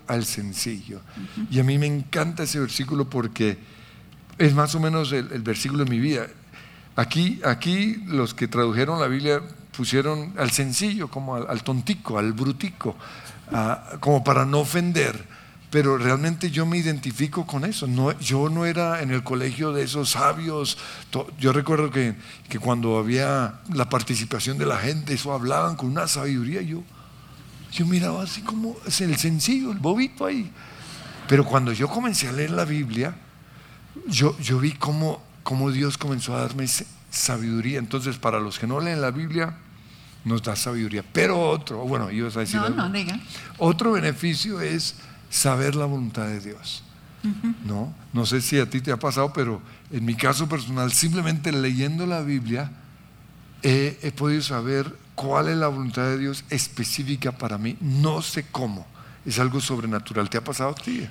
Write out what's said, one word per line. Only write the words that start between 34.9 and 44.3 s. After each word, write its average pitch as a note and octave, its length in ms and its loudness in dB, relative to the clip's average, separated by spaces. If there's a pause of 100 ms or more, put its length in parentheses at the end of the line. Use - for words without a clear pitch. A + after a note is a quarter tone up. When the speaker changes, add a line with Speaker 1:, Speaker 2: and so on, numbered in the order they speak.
Speaker 1:
cómo C3+ 280 0
Dios C#3 260 0
comenzó B2 400 -2
a B2 40 0
darme B2+ 280 -2
se-, - 180 -2 (220)
sabiduría. A#2 680 0
Entonces, B2+ 380 -4
para G#2+ 220 0
los G#2 200 -4
que A2+ 80 -2
no C3 120 0
leen E3 220 0
la B2+ 100 2
Biblia, E3 460 -2 (640)
nos A2+ 180 2
da G#2 140 -2
sabiduría. G#2+ 560 -2
Pero F3+ 260 2 (120)
otro, C#3+ 300 -2
bueno, B2 320 -2
ibas A2+ 260 -2
a A2+ 40 0
decir A2 200 -2
Speaker 2:
No, G#3 60 0
Speaker 1:
algo. - 100 0
Speaker 2:
no, F#3 140 0
diga. G3 280 -2 (380)
Speaker 1:
Otro F3 360 4
beneficio E3+ 680 0